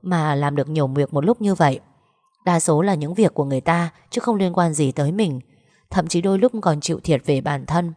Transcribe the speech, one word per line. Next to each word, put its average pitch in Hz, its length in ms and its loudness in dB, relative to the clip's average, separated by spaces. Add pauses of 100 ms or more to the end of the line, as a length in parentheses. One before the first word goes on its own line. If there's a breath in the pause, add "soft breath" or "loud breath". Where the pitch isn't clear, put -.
mà 165 320 0
làm 143 220 0
được 139 120 -2
nhiều 151 180 0
việc 139 280 -2
một 143 100 0
lúc 220 160 2
như 202 140 2
vậy. 143 260 2 (640)
Đa 175 160 2
số 156 220 2
là 202 120 2
những 151 200 -4
việc 196 200 2
của 151 100 0
người 139 160 -2
ta 170 300 0 (200 soft breath)
chứ 240 100 -4
không 233 160 -2
liên 190 160 0
quan 170 220 0
gì 147 180 0
tới 147 200 0
mình. 175 280 0 (500 soft breath)
Thậm 175 160 0
chí 170 140 0
đôi 196 180 0
lúc 240 140 4 (100)
còn 156 180 0
chịu 156 240 -4
thiệt 143 220 0
về 139 140 2
bản 143 260 -6
thân. 170 300 -2